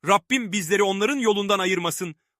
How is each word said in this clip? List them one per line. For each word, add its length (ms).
Rabbim 440
bizleri 320
onların 340
yolundan 420
ayırmasın, 560